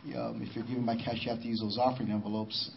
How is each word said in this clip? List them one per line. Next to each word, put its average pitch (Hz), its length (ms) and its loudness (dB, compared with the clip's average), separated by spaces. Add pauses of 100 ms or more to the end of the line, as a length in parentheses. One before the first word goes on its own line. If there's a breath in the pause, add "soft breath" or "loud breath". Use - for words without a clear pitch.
(160)
um, 117 260 -2
if 107 140 -6
you're 117 80 -2
giving 123 220 0
by 113 100 4
cash, 117 240 0
you 123 100 0
have 117 120 -2
to 120 60 -4
use 110 120 2
those 107 180 0
offering 123 320 4
envelopes. 107 680 0